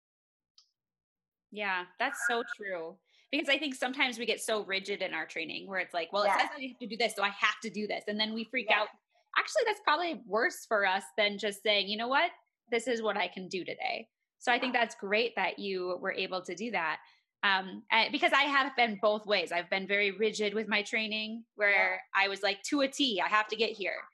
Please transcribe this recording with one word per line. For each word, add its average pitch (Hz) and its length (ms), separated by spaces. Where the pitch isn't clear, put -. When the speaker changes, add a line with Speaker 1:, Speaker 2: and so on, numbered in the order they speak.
Speaker 1:
Yeah, 190 340
that's 269 280
so 240 160
true. 185 420
Because 277 180
I 269 80
think 269 180
sometimes 262 420
we 233 80
get 208 160
so 214 240
rigid 190 360
in 170 120
our 160 120
training 165 420
where 190 120
it's 175 140
like, 165 180
"Well, 202 120
it 196 40
Speaker 2:
Yes. 196 140
Speaker 1:
says 294 160
I 277 100
have 247 120
to 247 80
do 214 100
this, 220 180
so 196 80
I 202 60
have 208 320
to 226 80
do 202 180
this." - 200
And 208 120
then 220 140
we 226 120
freak 240 240
Speaker 2:
Yes. 214 100
Speaker 1:
out. 214 100
Actually, 427 280
that's 427 160
probably 311 440
worse 220 400
for 202 200
us 190 180
than 208 200
just 202 260
saying, 202 240
"You 208 100
know 233 120
what? 311 220
This 233 180
is 233 140
what 208 160
I 185 100
can 185 200
do 180 160
today." - 460
So 254 120
I 247 80
think 254 140
Speaker 2:
Yeah. 240 80
Speaker 1:
that's 226 140
great 208 400
that 185 240
you 185 380
were 190 160
able 185 300
to 180 120
do 220 160
that. 165 300
Um, 190 480
and, 220 200
because 302 220
I 277 100
have 277 320
been 226 260
both 214 240
ways. 185 260
I've 170 180
been 190 180
very 202 240
rigid 208 420
with 214 140
my 208 160
training 220 600
where 190 400
Speaker 2:
Yeah. 185 40
Speaker 1:
I 196 40
was 196 160
like, 196 200
"To 285 180
a 269 60
T, 262 340
I 170 60
have 214 200
to 220 80
get 208 160
here." 196 320